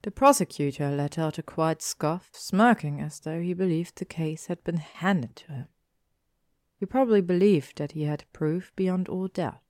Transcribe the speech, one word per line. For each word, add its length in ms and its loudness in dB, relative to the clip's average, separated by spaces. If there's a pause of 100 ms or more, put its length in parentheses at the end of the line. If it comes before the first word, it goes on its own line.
The 100 -8
prosecutor 800 2
let 260 -2
out 200 -2
a 40 -8
quiet 400 -2
scoff, 520 -4
smirking 680 2
as 220 -8
though 180 -6
he 140 -4
believed 420 -2
the 80 -8
case 440 -6
had 180 -6
been 100 -2
handed 640 -2
to 160 -18
him. 140 -10 (1080)
He 80 -4
probably 360 4
believed 560 2
that 160 -6
he 100 -4
had 300 -2
proof 420 -2
beyond 320 0
all 220 -4
doubt. 400 -6